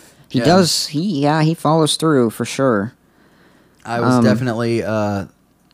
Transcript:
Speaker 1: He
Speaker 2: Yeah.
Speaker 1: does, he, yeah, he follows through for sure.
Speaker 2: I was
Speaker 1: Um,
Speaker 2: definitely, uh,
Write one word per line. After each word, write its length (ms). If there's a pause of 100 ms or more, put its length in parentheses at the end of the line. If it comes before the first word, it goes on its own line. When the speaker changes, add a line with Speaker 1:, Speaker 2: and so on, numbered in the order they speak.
(300)
Speaker 1:
He 80
Speaker 2:
Yeah. 80
Speaker 1:
does, 400
he, 340
yeah, 220
he 120
follows 420
through 340
for 160
sure. 480 (880)
Speaker 2:
I 160
was 140
Speaker 1:
Um, 100
Speaker 2:
definitely, 600
uh, 420 (480)